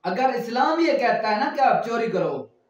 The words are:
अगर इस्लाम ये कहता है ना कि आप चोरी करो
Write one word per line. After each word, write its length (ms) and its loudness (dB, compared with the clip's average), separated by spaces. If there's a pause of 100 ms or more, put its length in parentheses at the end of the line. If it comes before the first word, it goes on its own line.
अगर 300 0
इस्लाम 460 0
ये 140 2
कहता 340 0
है 120 0
ना 100 -2
कि 100 -4
आप 240 4
चोरी 240 -2
करो 460 -4 (160)